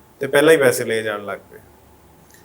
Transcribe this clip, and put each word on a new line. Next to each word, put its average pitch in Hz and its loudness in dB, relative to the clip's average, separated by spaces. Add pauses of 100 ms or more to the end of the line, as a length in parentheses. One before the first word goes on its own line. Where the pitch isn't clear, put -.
(200)
ਤੇ 139 -6
ਪਹਿਲਾਂ 143 4
ਹੀ 156 6
ਪੈਸੇ 127 0
ਲਏ 110 -4
ਜਾਣ 104 -8
ਲੱਗ 98 -10 (140)
ਪਏ। - -20 (840)